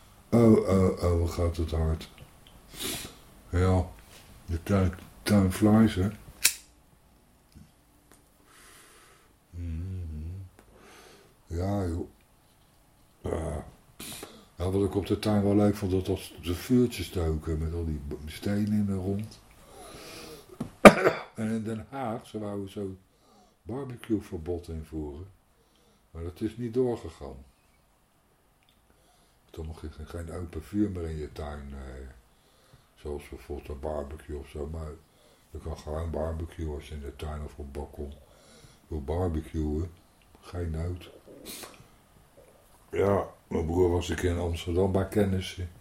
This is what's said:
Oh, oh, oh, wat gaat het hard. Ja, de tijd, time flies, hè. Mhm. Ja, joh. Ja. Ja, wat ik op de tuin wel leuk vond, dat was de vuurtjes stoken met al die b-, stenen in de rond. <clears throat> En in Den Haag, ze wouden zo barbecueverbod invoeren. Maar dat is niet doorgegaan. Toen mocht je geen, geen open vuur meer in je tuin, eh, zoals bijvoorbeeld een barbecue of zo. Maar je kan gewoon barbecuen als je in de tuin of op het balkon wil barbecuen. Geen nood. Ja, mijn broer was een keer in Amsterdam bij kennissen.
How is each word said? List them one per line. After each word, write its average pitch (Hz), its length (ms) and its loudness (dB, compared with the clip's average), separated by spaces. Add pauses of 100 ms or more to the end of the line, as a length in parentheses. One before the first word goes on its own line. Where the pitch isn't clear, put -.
(300)
Oh, 113 400 8
oh, 92 340 4
oh, 87 160 4
wat 85 120 0
gaat 85 260 0
het 80 140 -2
hard. 80 380 0 (1400)
Ja, 92 360 4 (600)
de 82 180 -4
tijd, 95 300 4 (300)
time 98 280 6
flies, 107 440 8
hè. 92 120 2 (3500)
Mhm. 85 320 -6 (1700)
Ja, 95 380 0
joh. 85 220 -2 (1120)
Ja. 78 440 -4 (880)
Ja, 90 140 -2
wat 98 140 2
ik 95 120 0
op 95 100 0
de 101 140 0
tuin 104 240 4
wel 101 120 4
leuk 104 200 6
vond, 92 160 -2
dat 92 160 2
was - 360 -2
de 87 120 -2
vuurtjes 123 500 2
stoken 80 540 -2
met 80 140 -2
al 85 120 -4
die 76 220 -2
b-, 76 220 -8
stenen 104 440 0
in 104 120 2
de 98 80 0
rond. 101 460 -4 (1400)
<clears throat> - 380 10 (160)
En 110 160 -2
in 113 120 -2
Den 110 260 -6
Haag, 117 380 -6
ze 107 120 -8
wouden 101 300 -6
zo 95 260 -6 (680)
barbecueverbod 104 1040 -6
invoeren. 78 600 -8 (840)
Maar 82 120 -10
dat 80 180 -8
is 110 160 -4
niet 117 160 -6
doorgegaan. 113 600 -2 (2250)
Toen 80 160 -12
mocht 80 160 -12
je 76 80 -10
geen, 78 180 -14
geen 85 240 -10
open 82 320 -8
vuur 104 260 0
meer 87 200 -6
in 80 80 -6
je 73 140 -8
tuin, 73 420 -10
eh, 67 340 -12 (880)
zoals 73 340 -10
bijvoorbeeld - 400 -12
een 71 100 -8
barbecue 73 580 -6
of 69 100 -12
zo. 73 240 -8
Maar 80 200 -8 (600)
je 80 60 -12
kan 76 200 -8
gewoon 78 340 -6
barbecuen 80 640 -4
als 69 120 -12
je 76 80 -12
in 73 60 -10
de 71 140 -12
tuin 76 280 -8
of 76 80 -12
op 73 140 -12
het 69 60 -14
balkon 71 420 -10 (760)
wil 78 140 -6
barbecuen. 80 880 -2 (500)
Geen 87 300 -6
nood. 82 400 -6 (1800)
Ja, 98 360 4 (200)
mijn 85 180 -2
broer 87 240 4
was 85 200 0
een 82 60 0
keer 90 160 0
in 85 60 0
Amsterdam 87 540 0
bij 95 160 2
kennissen. 95 640 0 (120)